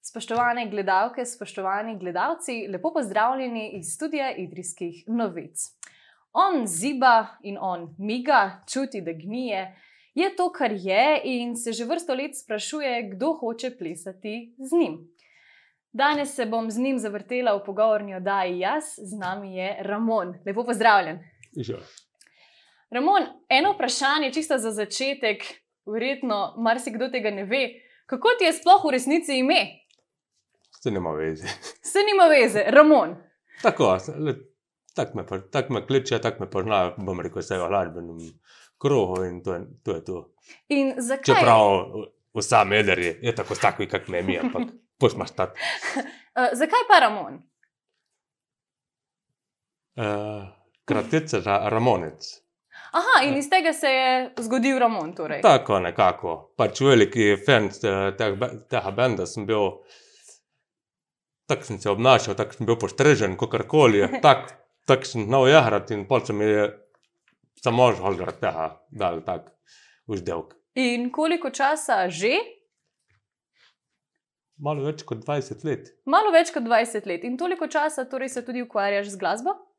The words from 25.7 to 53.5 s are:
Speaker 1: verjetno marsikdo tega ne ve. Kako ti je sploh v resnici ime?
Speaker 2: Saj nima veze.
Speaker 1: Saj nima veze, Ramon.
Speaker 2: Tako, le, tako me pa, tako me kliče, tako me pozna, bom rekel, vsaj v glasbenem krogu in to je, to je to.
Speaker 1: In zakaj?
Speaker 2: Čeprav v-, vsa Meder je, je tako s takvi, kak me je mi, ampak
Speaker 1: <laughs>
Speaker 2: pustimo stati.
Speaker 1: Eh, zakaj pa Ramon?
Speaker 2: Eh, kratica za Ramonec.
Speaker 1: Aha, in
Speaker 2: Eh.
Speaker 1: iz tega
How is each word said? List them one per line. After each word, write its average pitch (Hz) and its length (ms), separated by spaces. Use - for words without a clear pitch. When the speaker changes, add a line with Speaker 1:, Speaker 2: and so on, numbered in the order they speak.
Speaker 1:
verjetno 226 720
marsikdo 233 540
tega 233 220
ne 196 140
ve. 247 200
Kako 262 300
ti 480 120
je 330 80
sploh 359 320
v 302 60
resnici 277 440
ime? 262 320
Speaker 2:
Saj - 180
nima 87 180
veze. 78 380
Speaker 1:
Saj - 260
nima 392 220
veze, 220 380
Ramon. 254 520
Speaker 2:
Tako, 170 280
le, 147 180
tako - 240
me 95 100
pa, 98 160
tako 139 320
me 107 100
kliče, 131 380
tako 110 240
me 92 40
pozna, 95 460
bom 92 240
rekel, 87 220
vsaj 92 180
v 87 80
glasbenem 85 520
krogu 95 480
in 90 180
to 92 140
je, 85 80
to - 140
je 82 100
to. 92 160
Speaker 1:
In 277 280
zakaj? 262 320
Speaker 2:
Čeprav 113 380
v-, 104 180
vsa 110 300
Meder 98 360
je, 85 220
je 117 140
tako 104 200
s - 60
takvi, 101 280
kak - 180
me 90 120
je 87 60
mi, 92 120
ampak - 320
Speaker 1:
<laughs> - 180
Speaker 2:
pustimo 104 260
stati. - 320
Speaker 1:
Eh, - 600
zakaj 320 320
pa 415 160
Ramon? 196 400
Speaker 2:
Eh, 104 500
kratica 123 580
za 101 240
Ramonec. 107 640
Speaker 1:
Aha, 370 320
in 277 120
Speaker 2:
Eh. 277 40
Speaker 1:
iz 285 100
tega 330 240